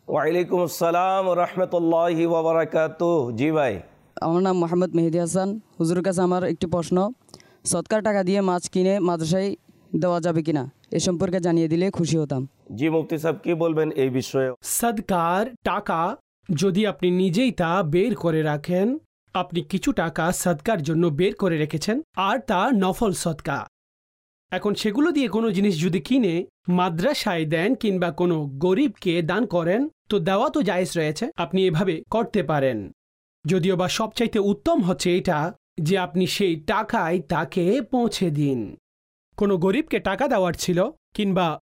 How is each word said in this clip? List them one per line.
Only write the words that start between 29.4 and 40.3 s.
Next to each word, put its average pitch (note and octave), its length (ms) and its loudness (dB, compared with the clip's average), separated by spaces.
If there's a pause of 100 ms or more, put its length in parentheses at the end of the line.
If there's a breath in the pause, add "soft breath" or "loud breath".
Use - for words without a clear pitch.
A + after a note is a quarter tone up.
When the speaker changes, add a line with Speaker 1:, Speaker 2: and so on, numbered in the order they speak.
Speaker 3:
করেন, F3+ 440 0 (200)
তো G#3 100 2
দেওয়া F#3+ 300 2
তো D4 120 0
জায়েজ F3+ 360 0
রয়েছে, D#3 400 -2
আপনি F#3 300 0
এভাবে F3 440 0
করতে G#3+ 320 0
পারেন। C3+ 480 0 (540)
যদিও F3+ 300 2
বা F3 140 0
সবচাইতে A3 500 -2
উত্তম G#3 420 2
হচ্ছে F3+ 360 0
এটা E3+ 360 -2 (280)
যে E3+ 160 2
আপনি F3+ 300 0
সেই F#3 280 0
টাকায় F#3+ 640 -2
তাকে E3+ 640 -2 (100)
পৌঁছে A3+ 400 0
দিন। C#3 440 -2 (640)
কোনো G3+ 200 2
গরিবকে F#3+ 420 0
টাকা G3+ 280 -2
দেওয়ার F#3 260 2